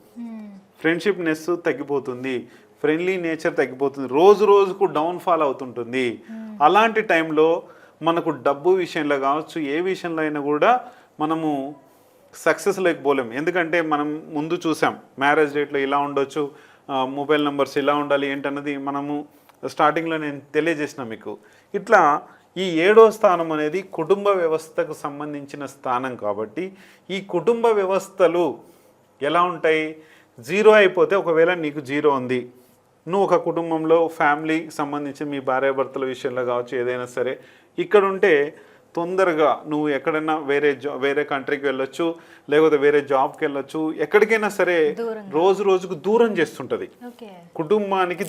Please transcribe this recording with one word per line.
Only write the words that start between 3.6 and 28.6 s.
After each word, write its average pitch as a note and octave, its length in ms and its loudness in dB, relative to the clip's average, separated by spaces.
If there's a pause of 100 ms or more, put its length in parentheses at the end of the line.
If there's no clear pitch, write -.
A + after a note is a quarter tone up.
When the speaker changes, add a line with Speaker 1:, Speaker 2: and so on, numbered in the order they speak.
Speaker 2:
తగ్గిపోతుంది, C3 460 -4 (120)
రోజు G3+ 240 8 (100)
రోజుకు G3 320 2 (140)
డౌన్‌ఫాల్ E3 480 0
అవుతుంటుంది. B2 600 -4 (260)
Speaker 1:
మ్మ్. - 180 -14 (160)
Speaker 2:
అలాంటి G#3+ 360 4 (100)
టైంలో D#3+ 360 4 (580)
మనకు E3 220 0 (160)
డబ్బు C#3+ 240 2 (140)
విషయంలో D3 340 0 (100)
కావచ్చు, D#3 300 -2 (160)
ఏ D#3 60 -2 (120)
విషయంలో E3+ 340 -6
అయినా D3+ 140 -4 (120)
కూడా D#3 200 4 (500)
మనము D#3+ 280 -2 (960)
సక్సెస్ G3 400 0
లేకపోలేం. C#3 420 0 (120)
ఎందుకంటే E3+ 380 -2 (140)
మనం D3 160 -2 (300)
ముందు D#3+ 260 -4
చూసాం D3+ 300 0 (300)
మ్యారేజ్ D3 340 4
డేట్లో C#3+ 280 -2
ఇలా C#3 120 0 (100)
ఉండొచ్చు, C#3 340 -2 (500)
ఆ, C#3 40 -4 (220)
మొబైల్ D3 320 2
నెంబర్స్ C#3 320 -2
ఇలా C#3+ 200 2
ఉండాలి C#3+ 320 0
ఏంటన్నది C#3+ 400 -6 (140)
మనము C#3+ 260 -6 (600)
స్టార్టింగ్లో D#3+ 520 0
నేను C#3+ 140 -8 (160)
తెలియజేసిన D3+ 560 -2
మీకు. G#2+ 220 -12 (460)
ఇట్లా G3 220 6 (640)
ఈ - 20 -2 (220)
ఏడో A3 180 10 (120)
స్థానం E3+ 380 2
అనేది D3+ 240 -2 (200)
కుటుంబ G3 280 -4 (140)
వ్యవస్థకు D#3+ 520 -4 (120)
సంబంధించిన C#3+ 580 -12 (120)
స్థానం B2+ 380 -4 (100)
కాబట్టి, G#2+ 420 -6 (500)
ఈ G3 40 -4 (160)
కుటుంబ A3+ 300 0 (140)
వ్యవస్థలు F3+ 640 0 (840)